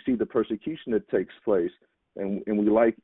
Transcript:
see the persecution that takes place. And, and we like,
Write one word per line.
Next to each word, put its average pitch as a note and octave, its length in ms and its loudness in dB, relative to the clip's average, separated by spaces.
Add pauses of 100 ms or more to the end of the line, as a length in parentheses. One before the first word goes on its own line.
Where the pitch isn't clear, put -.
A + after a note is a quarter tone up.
see C3 80 0
the A2 120 0
persecution A#2+ 640 -4
that G#2 180 -2
takes F#2+ 240 -2 (100)
place. F2+ 280 0 (440)
And, G2 300 -6
and G#2 140 -2
we G#2 100 2
like, A2+ 340 4